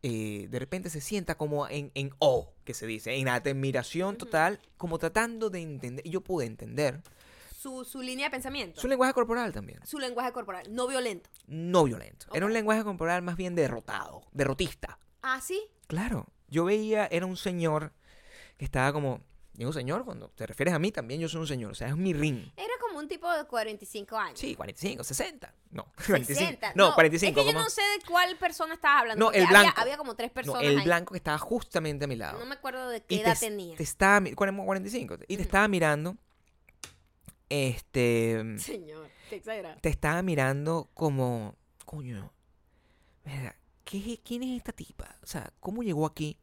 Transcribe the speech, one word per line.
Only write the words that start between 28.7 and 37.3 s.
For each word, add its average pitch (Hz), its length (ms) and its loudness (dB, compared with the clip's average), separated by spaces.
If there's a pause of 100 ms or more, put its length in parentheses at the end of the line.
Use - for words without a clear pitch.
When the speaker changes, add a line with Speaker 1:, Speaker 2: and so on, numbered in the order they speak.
Speaker 2:
estabas 285 260 6
hablando, 226 180 0
Speaker 1:
No, 220 60 8
Speaker 2:
porque 208 140 6
Speaker 1:
el 185 80 10
Speaker 2:
había, 196 140 12
Speaker 1:
blanco. 214 200 8
Speaker 2:
había 262 160 0
como 277 180 -8
tres 233 140 -4
Speaker 1:
No, - 60 -20
Speaker 2:
personas 135 280 -2
Speaker 1:
el 143 140 6
Speaker 2:
ahí. 143 80 2
Speaker 1:
blanco 170 280 2
que 180 40 -6
estaba 151 220 -2
justamente 156 640 -4
a - 20 -4
mi 135 80 -2
lado. 104 240 -8
Speaker 2:
No 233 60 -10
me 269 80 -10
acuerdo 262 360 -8
de 226 140 -6
qué - 120 -4
Speaker 1:
Y 202 60 2
Speaker 2:
edad 226 120 4
Speaker 1:
te, 233 140 0
Speaker 2:
tenía. 185 280 -8
Speaker 1:
te 160 80 -6
estaba 190 360 6
mi-, 180 140 -2
¿cuál 196 180 0
es? 196 120 -6
cuarenta 190 240 -2
y 202 40 -8
cinco. 233 240 -6
Y - 20 -14
te - 160 -8
Speaker 2:
Ujú. 202 80 -4
Speaker 1:
estaba 196 260 4
mirando, 170 480 2 (1300)